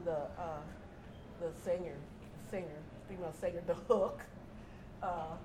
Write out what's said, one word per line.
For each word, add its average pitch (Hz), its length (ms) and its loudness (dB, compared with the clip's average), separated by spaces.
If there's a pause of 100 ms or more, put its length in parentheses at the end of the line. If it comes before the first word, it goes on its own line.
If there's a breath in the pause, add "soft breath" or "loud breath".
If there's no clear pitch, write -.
the, 170 80 2
uh, 156 480 -2 (800)
the 165 100 0 (140)
singer, 175 300 0 (540)
singer, 165 300 -4 (300)
female 180 320 -4
singer, 175 260 8
The 170 60 10
Hook. - 480 6 (840 loud breath)
Uh, 165 420 0